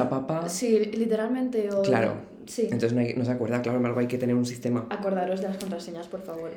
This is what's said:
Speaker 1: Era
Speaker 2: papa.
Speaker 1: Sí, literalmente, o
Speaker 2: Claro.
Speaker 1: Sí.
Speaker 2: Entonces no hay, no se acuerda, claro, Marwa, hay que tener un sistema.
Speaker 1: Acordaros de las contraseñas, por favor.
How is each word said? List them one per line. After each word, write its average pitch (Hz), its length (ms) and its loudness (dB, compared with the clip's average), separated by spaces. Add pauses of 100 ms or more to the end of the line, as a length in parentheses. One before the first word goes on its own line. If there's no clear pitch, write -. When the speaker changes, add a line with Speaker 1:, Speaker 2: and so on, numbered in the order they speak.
Speaker 1:
Era 127 60 2
Speaker 2:
papa. 160 380 -2
Speaker 1:
Sí, 214 380 4
literalmente, 226 840 0
o 196 120 2
Speaker 2:
Claro. 113 320 4 (320)
Speaker 1:
Sí. - 180 -4
Speaker 2:
Entonces 117 300 2
no 123 80 4
hay, 117 140 0
no 123 100 0
se 123 60 2
acuerda, 120 300 0
claro, 120 200 0
Marwa, 120 180 2
hay 123 80 2
que 123 100 -2
tener 123 200 2
un 120 80 4
sistema. 120 440 -2
Speaker 1:
Acordaros 190 520 0
de 196 80 -2
las 190 80 -4
contraseñas, 170 500 -8
por 190 140 -10
favor. 165 360 -8